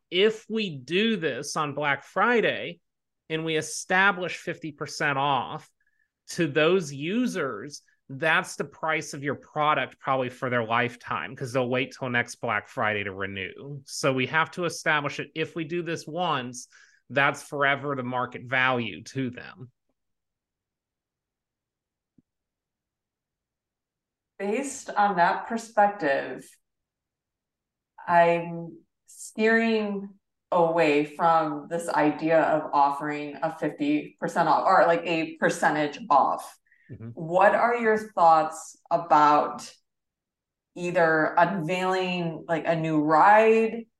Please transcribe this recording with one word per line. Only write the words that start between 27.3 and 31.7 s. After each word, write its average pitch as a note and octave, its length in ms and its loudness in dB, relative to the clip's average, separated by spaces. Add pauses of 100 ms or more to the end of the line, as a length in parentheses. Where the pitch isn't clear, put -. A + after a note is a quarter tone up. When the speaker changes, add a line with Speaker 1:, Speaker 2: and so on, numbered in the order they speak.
Speaker 2:
I'm E3+ 680 2 (300)
steering A3 1040 0 (440)
away E3 500 4
from D#3+ 640 0
this E3+ 200 -6